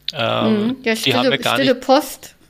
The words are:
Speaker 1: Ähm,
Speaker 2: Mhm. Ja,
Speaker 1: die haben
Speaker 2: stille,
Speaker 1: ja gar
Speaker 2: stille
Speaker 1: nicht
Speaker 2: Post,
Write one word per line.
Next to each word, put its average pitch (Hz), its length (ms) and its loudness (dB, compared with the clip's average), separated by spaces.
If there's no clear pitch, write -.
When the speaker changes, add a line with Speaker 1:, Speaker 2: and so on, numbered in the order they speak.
Speaker 1:
Ähm, 202 540 0
Speaker 2:
Mhm. 262 160 -4
Ja, 226 100 0
Speaker 1:
die 220 200 -2
haben - 100 2
Speaker 2:
stille, 262 60 2
Speaker 1:
ja 139 60 0
gar 117 200 0
Speaker 2:
stille 262 180 2
Speaker 1:
nicht 262 100 -12
Speaker 2:
Post, - 500 0